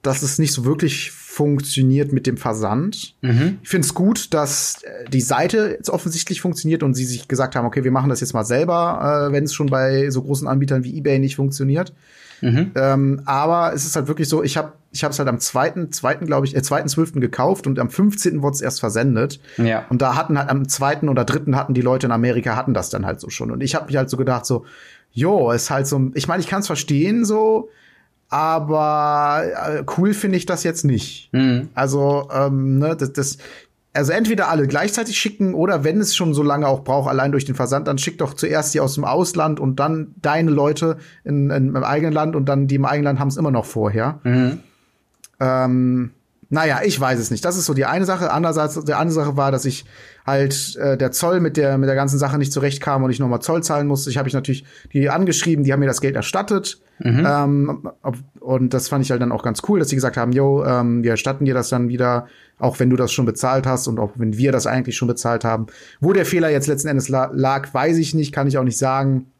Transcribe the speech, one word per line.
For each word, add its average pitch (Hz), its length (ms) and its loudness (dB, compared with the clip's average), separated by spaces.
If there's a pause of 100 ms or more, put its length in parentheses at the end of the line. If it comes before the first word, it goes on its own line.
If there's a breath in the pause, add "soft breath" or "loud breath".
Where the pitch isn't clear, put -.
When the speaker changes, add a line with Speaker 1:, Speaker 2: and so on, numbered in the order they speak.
Speaker 1:
dass 135 220 -2
es 139 160 -2
nicht 147 120 2
so 123 140 -4
wirklich 156 460 0
funktioniert 139 1000 0
mit 131 160 -2
dem 123 100 0
Versand. 113 840 -4
Speaker 2:
Mhm. 135 400 2
Speaker 1:
Ich - 80 -20
find's 165 240 0
gut, 196 400 0
dass, 143 500 -2
äh, 123 260 -16
die 131 120 2
Seite 160 560 0
jetzt - 140 -8
offensichtlich 170 500 -4
funktioniert 165 400 -2
und 135 140 2
sie 131 100 -2
sich 123 220 -8
gesagt 127 280 -2
haben, 120 120 0
„Okay, 127 160 -2
wir 127 80 2
machen 131 180 2
das 123 100 0
jetzt - 140 -6
mal 110 120 0
selber“, 147 840 0
äh, 143 40 0
wenn's 143 200 0
schon 147 140 -2
bei 135 420 2
so 131 140 -2
großen 139 240 -2
Anbietern 135 360 2
wie 127 140 -8
eBay 139 220 2
nicht 135 160 0
funktioniert. 139 580 0 (480 loud breath)
Speaker 2:
Mhm. 147 340 2
Speaker 1:
Ähm, 135 500 2
aber 160 480 2
es 139 120 -4
ist 160 100 -6
halt 139 120 -2
wirklich 151 220 -2
so, 156 140 0
ich 147 140 -2
hab, - 200 -6 (140)
ich - 140 -6
hab's 139 140 -4
halt 135 100 0
am 120 100 -2
zweiten, 156 540 -2
zweiten, 151 320 -2
glaub 139 180 0
ich, 139 120 -4
äh, 131 60 2
zweiten 143 280 -2
zwölften 160 320 0
gekauft 127 440 0
und 131 140 0
am 120 100 0
fünfzehnten 190 540 0
wurd's 139 180 0
erst - 200 -4
versendet. 120 580 0 (180 loud breath)
Speaker 2:
Ja. 113 320 0
Speaker 1:
Und 123 120 0
da 131 140 2
hatten 160 220 0
halt 139 120 -2
am 135 180 0
zweiten 143 420 -2
oder 127 160 2
dritten 131 300 -2
hatten 135 180 -2
die 123 80 2
Leute 127 260 0
in 117 40 2
Amerika, 117 460 0
hatten 131 160 -2
das 92 160 -2
dann 101 160 -4
halt 90 160 -6
so - 80 -14
schon. 117 220 -6
Und 123 120 -6
ich 135 100 -2
hab - 140 -4
mich 139 80 -4
halt 131 140 0
so 123 80 -2
gedacht, 127 280 -2
so, 123 200 -2 (460 loud breath)
jo, 147 400 2
ist 117 200 -2
halt 139 160 0
so, 135 260 0
ich 135 140 -4
mein, 175 140 0
ich - 60 -4
kann's 202 200 -4
verstehen, 175 580 0
so, 220 440 2 (600 soft breath)
aber, 151 1120 2 (360)
äh, 139 40 -6 (140)
cool 196 160 4
finde 196 240 0
ich 165 80 -2
das 170 180 -4
jetzt 165 200 -2
nicht. - 480 -2
Speaker 2:
Mhm. 131 420 2
Speaker 1:
Also, 139 600 0
ähm, 135 460 2
ne, 156 180 2
das, 135 160 -4
das, 139 240 -4 (560 loud breath)
also 143 180 0
entweder 214 380 2
alle 151 180 2
gleichzeitig 202 500 -2
schicken 196 360 -2
oder 165 320 0
wenn 180 160 2
es - 140 0
schon 165 180 2
so 147 100 2
lange 147 240 2
auch 135 160 0
braucht, 135 260 0
allein 135 220 0
durch 139 140 0
den 135 100 -4
Versand, 139 320 -2
dann 139 100 0
schick 165 200 -4
doch 143 160 -4
zuerst 151 400 -2
die 151 80 2
aus 139 140 0
dem 143 100 -2
Ausland 156 560 0
und 135 180 -2
dann 156 420 -2
deine 156 300 2
Leute 151 460 2 (260 loud breath)
in, 143 260 0
in, 139 200 2
im 131 140 -2
eigenen 151 300 0
Land 156 220 0
und 139 140 0
dann 139 180 2
die 139 80 2
im 135 100 2
eigenen 147 200 0
Land 139 140 0
haben's 139 180 -2
immer 151 140 0
noch 117 140 0
vorher. 110 580 -2
Speaker 2:
Mhm. 127 360 2 (800 soft breath)
Speaker 1:
Ähm, 127 720 2 (380)
naja, 147 340 0
ich 196 160 0
weiß 127 200 2
es 113 120 -4
nicht. 110 120 -4
Das 180 140 -2
ist 175 80 -2
so 151 80 -2
die 135 120 2
eine 175 200 0
Sache. 180 260 -2
Andererseits, 156 520 0
die 147 100 -2
andere 160 220 0
Sache 147 220 0
war, 135 140 2
dass 131 140 -2
ich 127 200 -4 (400 loud breath)
halt, 139 500 0
äh, 135 220 0
der 127 140 0
Zoll 175 280 0
mit 151 180 2
der, 139 200 2
mit 135 120 2
der 135 60 2
ganzen 139 240 2
Sache 143 180 0
nicht 139 160 0
zurechtkam 139 500 0
und 127 80 2
ich 120 80 -2
nochmal 123 220 0
Zoll 165 220 0
zahlen 147 240 0
musste. 139 220 -2
Ich 127 80 -4
hab 135 100 -2
ich 123 60 -2
natürlich 135 300 -2 (300 loud breath)
die 139 160 2
angeschrieben, 165 540 2
die 135 100 4
haben 139 60 2
mir 139 80 4
das 123 140 0
Geld 139 140 0
erstattet. 196 640 -2 (200 soft breath)
Speaker 2:
Mhm. 120 280 4
Speaker 1:
Ähm, 143 600 2 (140)
ob, 127 120 -4 (240)
und 127 340 0
das 127 140 -2
fand 139 160 0
ich 135 80 -2
halt 123 100 0
dann 120 120 0
auch 117 100 -4
ganz 117 240 -2
cool, 202 120 4
dass 143 100 0
sie 139 60 0
gesagt 127 220 0
haben, 120 140 0
„Jo, 139 320 4
ähm, 120 400 2
wir 117 80 2
erstatten 135 340 -2
dir 131 80 2
das 123 160 0
dann 123 200 0
wieder, 123 380 0 (300 loud breath)
auch 123 220 -2
wenn 127 100 4
du 127 60 6
das 120 160 0
schon 131 140 0
bezahlt 131 420 0
hast 131 200 -2
und 117 120 -4
auch 104 160 -2
wenn 110 220 -2
wir 135 160 4
das 120 120 0
eigentlich 127 300 -2
schon 120 140 0
bezahlt 117 340 -2
haben.“ 113 220 0 (340 loud breath)
Wo 175 140 2
der 190 120 4
Fehler 165 260 2
jetzt 143 160 2
letzten 143 200 -2
Endes 135 220 0
la-, 131 240 0
lag, 135 400 0
weiß 156 240 2
ich 160 160 0
nicht, 147 180 0
kann 143 160 0
ich 135 100 0
auch 131 60 2
nicht 120 140 0
sagen. 135 480 0 (140)